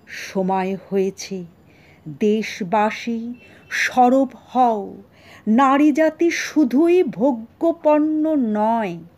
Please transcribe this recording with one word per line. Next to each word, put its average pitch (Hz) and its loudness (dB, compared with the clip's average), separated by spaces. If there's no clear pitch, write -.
সময় 190 -4
হয়েছে 190 -4
দেশবাসী 220 -2
সরব 254 2
হও, 220 -2
নারী 277 4
জাতি 311 2
শুধুই 311 2
ভোগ্যপণ্য 302 0
নয়। 214 -2